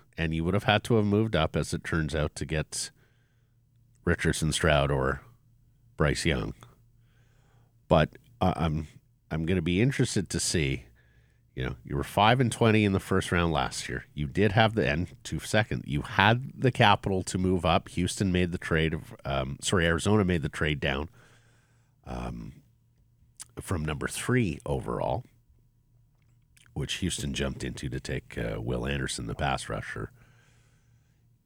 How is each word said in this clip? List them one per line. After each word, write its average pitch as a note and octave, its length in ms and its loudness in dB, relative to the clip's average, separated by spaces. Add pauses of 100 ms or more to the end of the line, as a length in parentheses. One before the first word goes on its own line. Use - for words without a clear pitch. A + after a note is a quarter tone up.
(180)
and E2 180 0
you E2 80 0
would F2+ 100 0
have G#2 120 0
had G#2 200 4
to A#2+ 100 2
have G#2 100 4
moved G#2 300 2
up, D#2+ 200 2
as D2 180 -2
it - 100 -4
turns D#2 300 -2
out, D2+ 220 -2
to - 100 -8
get D2+ 460 -6 (1120)
Richardson, D#2+ 480 0
Stroud, C#2+ 400 4
or C2 300 0 (760)
Bryce D2 280 2
Young. B1+ 280 -2 (1300)
But D#2 220 4 (320)
I, F#2 140 2
I'm, D#2 320 -2 (440)
I'm D#2+ 140 -2
gonna F2+ 160 0
be F2 200 2
interested B2 500 0
to E2 80 -2
see. C2+ 460 -2 (680)
You B1+ 80 -6
know, B1+ 120 -4 (100)
you C#2+ 100 -6
were C#2 80 -2
five A2+ 380 4
and A#2 100 2
twenty A2 320 4
in G2+ 80 4
the F#2+ 80 2
first - 320 0
round E2+ 220 2
last C2 340 -2
year. B1+ 260 -8
You D2 140 -4
did F#2+ 240 2
have A2 240 4
the, D#2 140 0
and E2 180 -2 (160)
two D#2 160 -6
second, G#2+ 460 0
you C#2+ 160 -2
had A#2 560 4
the B2 140 2
capital G2+ 520 4
to - 140 -4
move F#2 280 2
up. E2+ 240 2
Houston F2+ 420 0
made F2+ 200 2
the F2 60 -4
trade D#2+ 360 0
of, - 200 -10 (100)
um, C2+ 380 -4
sorry, F2 240 2
Arizona G2 400 2
made F2+ 160 2
the D2+ 80 -4
trade D2+ 320 -2
down, C#2+ 260 -2 (960)
um, A#1+ 560 -10 (1000)
from D#2+ 240 -4
number D2+ 240 -4
three A2+ 560 -2
overall, A#1+ 580 -4 (1500)
which C2+ 220 -6
Houston D2+ 380 -4
jumped C2+ 300 -4
into C2+ 240 -8
to C2 140 -6
take, - 360 -8
uh, A1 240 -4
Will A#1+ 240 -4
Anderson, B1+ 420 -4
the A1 80 -6
pass C2+ 340 -2
rusher. - 420 -8 (1300)